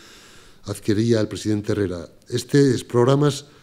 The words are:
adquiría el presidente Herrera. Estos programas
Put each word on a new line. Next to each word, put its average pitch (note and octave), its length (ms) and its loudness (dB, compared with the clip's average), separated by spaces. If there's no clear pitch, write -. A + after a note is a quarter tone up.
adquiría A2 560 0
el G#2+ 60 -2
presidente G#2 440 -6
Herrera. F2+ 360 -6
Estos C3+ 540 2
programas C3+ 600 0